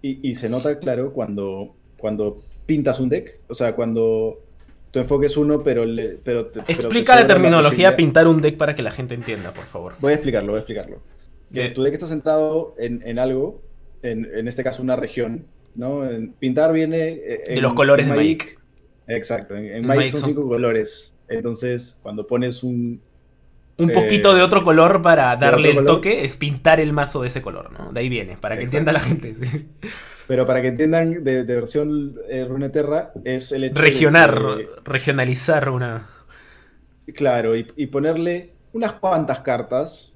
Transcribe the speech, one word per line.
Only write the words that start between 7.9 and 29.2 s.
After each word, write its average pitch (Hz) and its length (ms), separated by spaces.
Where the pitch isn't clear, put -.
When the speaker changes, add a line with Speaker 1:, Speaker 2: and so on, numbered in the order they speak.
Speaker 1:
posibilidad. 175 60
Speaker 2:
pintar 165 320
un 160 120
deck 151 160
para 147 180
que 131 80
la 110 80
gente 123 240
entienda, 107 380
por 90 120
favor. 90 360
Speaker 1:
Voy 139 120
a - 20
explicarlo, 113 380
voy 107 60
a - 20
explicarlo. 95 420
Que 127 120
Speaker 2:
De- 131 40
Speaker 1:
tu 127 140
deck 139 120
está 165 120
centrado 156 720
en, 117 280
en 117 120
algo, 131 420
en, 113 320
en 113 140
este 120 160
caso 131 180
una 127 140
región, 117 500
¿no? 135 340
En, 113 240
pintar 143 400
viene, 160 380
eh, 120 380
Speaker 2:
De 123 80
Speaker 1:
en, 131 60
Speaker 2:
los 127 120
colores 139 320
Speaker 1:
en 139 60
Speaker 2:
de 143 40
Magic. 160 280
Speaker 1:
Magic. - 140
Exacto, 113 480
en, 107 100
en - 100
Speaker 2:
En 117 100
Speaker 1:
Magic 135 100
Speaker 2:
Magic 131 160
Speaker 1:
son 147 80
Speaker 2:
son 135 100
Speaker 1:
cinco 143 180
colores. 117 680
Entonces, 120 760
cuando 107 240
pones 123 360
un 120 380
Speaker 2:
Un 170 120
poquito 202 440
Speaker 1:
Eh, - 20
Speaker 2:
de 180 60
otro 185 200
color 170 400
para 143 360
Speaker 1:
de 139 80
Speaker 2:
darle 139 100
Speaker 1:
otro 151 140
Speaker 2:
el 139 140
Speaker 1:
color. 160 120
Speaker 2:
toque, 190 280
es 127 120
pintar 147 440
el 151 120
mazo 143 300
de 123 60
ese 123 140
color, 92 300
¿no? - 200
De 117 80
ahí 127 80
viene, 98 280
para 107 200
que 120 60
Speaker 1:
Exacto. 147 280
Speaker 2:
entienda - 20
la 151 80
gente, 131 340